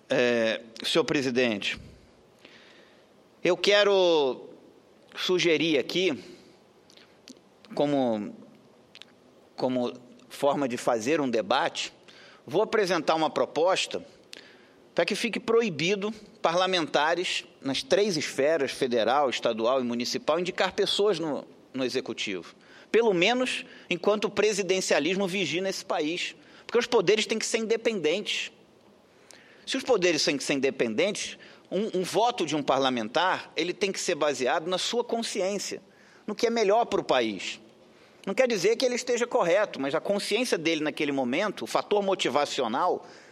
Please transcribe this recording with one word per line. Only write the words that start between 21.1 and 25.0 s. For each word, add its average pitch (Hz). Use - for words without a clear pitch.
no, 151
no 131
executivo. 113
Pelo 220
menos 240
enquanto 202
o 202
presidencialismo 190